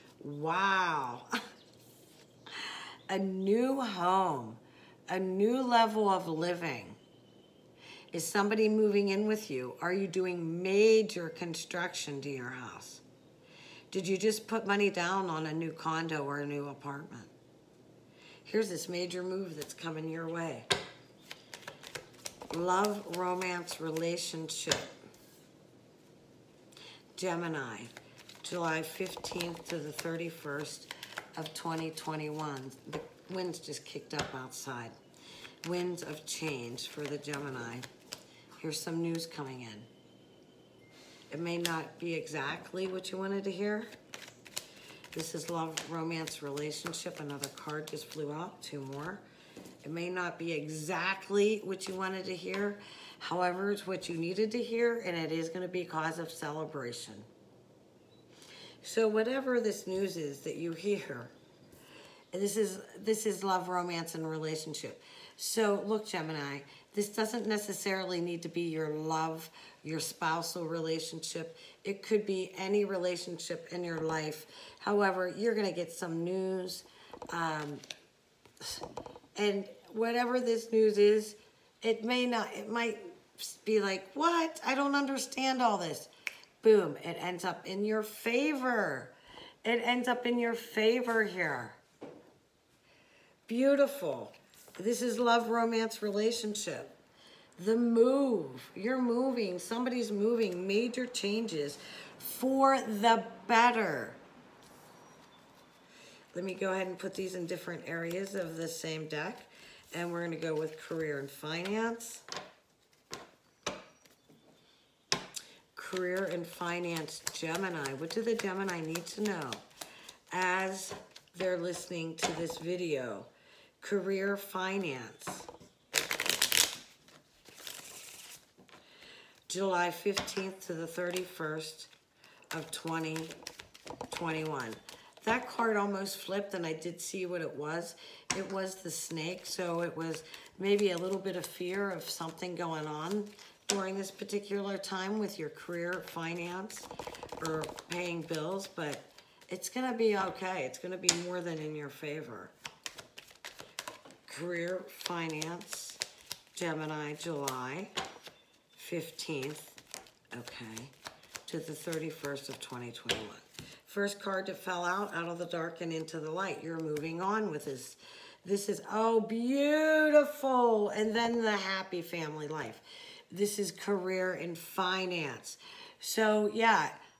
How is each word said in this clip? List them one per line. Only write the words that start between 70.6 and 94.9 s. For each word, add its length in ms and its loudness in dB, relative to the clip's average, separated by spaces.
relationship. 920 -4
It 200 -4
could 220 4
be 320 -2
any 280 4
relationship 840 -2
in 120 -4
your 160 -2
life. 460 -2
However, 560 4
you're 200 2
gonna 160 2
get 200 -2
some 320 -2
news. 600 -2
Um, 500 -2
and 280 2
whatever 460 2
this 320 2
news 260 8
is, 380 8
it 220 2
may 220 4
not, 300 2
it 140 -6
might 280 0
be 160 6
like, 360 2
"What? 500 4
I 80 4
don't 220 4
understand 640 2
all 160 6
this." 320 -4
Boom, 400 10
it 160 -4
ends 260 -2
up 220 -2
in 180 0
your 160 2
favor. 1080 2
It 200 4
ends 240 4
up 180 2
in 140 4
your 160 2
favor 680 4
here. 500 0
Beautiful. 880 4
This 240 2